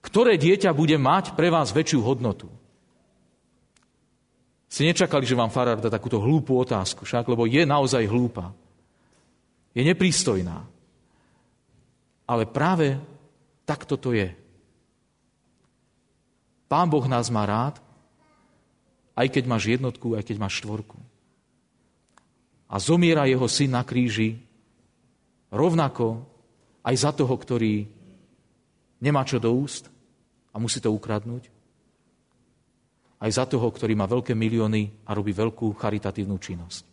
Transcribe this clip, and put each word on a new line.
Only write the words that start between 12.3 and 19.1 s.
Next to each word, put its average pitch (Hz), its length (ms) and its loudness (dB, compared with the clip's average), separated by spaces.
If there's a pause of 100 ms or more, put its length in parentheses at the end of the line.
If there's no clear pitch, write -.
práve 151 480 0 (640)
takto - 320 -6
to 131 160 -6
je. 98 240 0 (2500)
Pán 170 160 4
Boh 139 160 2
nás 120 240 0
má 107 160 0
rád, 117 320 -2 (1400)